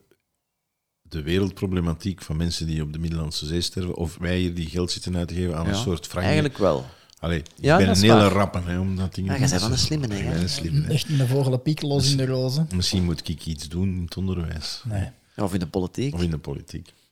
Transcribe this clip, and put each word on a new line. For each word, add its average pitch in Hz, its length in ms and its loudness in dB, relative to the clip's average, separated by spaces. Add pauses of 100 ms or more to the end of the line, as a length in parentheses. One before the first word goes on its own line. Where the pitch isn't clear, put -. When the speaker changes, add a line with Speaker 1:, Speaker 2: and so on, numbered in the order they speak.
(1040)
Speaker 1:
de 80 200 -8
wereldproblematiek 92 1000 0
van 78 140 -4
mensen 85 300 -2
die 78 160 -2
op 73 100 -6
de 78 60 -6
Middellandse 82 480 -4
Zee 85 140 -2
sterven, 90 340 -4
of 78 220 -6
wij 87 220 0
hier 90 160 0
die 85 140 -4
geld 87 220 -2
zitten - 260 -4
uit 87 120 -2
te 85 60 -8
geven 87 220 -2
aan 85 100 -2
een 101 80 0
Speaker 2:
Ja, 101 80 -2
Speaker 1:
soort - 240 -2
franje? 87 220 -2
Speaker 2:
eigenlijk 147 300 2
wel. 73 280 2 (320)
Speaker 1:
Allee, 82 200 0
ik - 80 -6 (100)
Speaker 2:
Ja, 147 200 4
Speaker 1:
ben 190 100 6
Speaker 2:
dat 92 100 6
is 95 60 6
Speaker 1:
een 107 60 8
hele 110 120 10
Speaker 2:
waar. 101 120 8
Speaker 1:
rappen, 95 320 2
hè, 87 140 -2
om 95 180 0
dat 92 180 -2
ding 92 120 -4
Speaker 2:
Ja, 98 60 0
Speaker 1:
te 139 60 0
Speaker 2:
jij 127 100 4
bent 90 120 2
wel 110 100 0
een 127 60 0
Speaker 1:
doen. 123 100 2
Speaker 2:
slimme, 147 200 0
hè, 104 100 -2
Speaker 1:
Ik 98 80 -2
Speaker 2:
ja. 80 60 -2
Speaker 1:
ben 82 120 0
een 92 60 0
slimme, 82 380 0
hè. - 60 0
Speaker 3:
Echt - 160 0
een 151 80 2
bevoorlijke 131 420 2
piekloos 143 520 0
in 139 60 4
de 135 100 2
Speaker 1:
Misschien, 131 160 0
Speaker 3:
roze. 139 320 0
Speaker 1:
misschien 90 300 2
moet 85 240 -2
ik 78 180 -6
iets 78 220 -6
doen 90 200 -2
in 92 140 -4
het 85 140 -8
onderwijs. 85 680 -4
Speaker 3:
Nee. 101 260 -4 (260)
Speaker 2:
Ja, - 60 -4
of 92 120 -2
in 95 60 0
de 87 60 -4
politiek. 95 480 -2
Speaker 1:
Of 87 80 -2
in 87 80 0
de 78 80 -2
politiek. 73 540 -10 (200)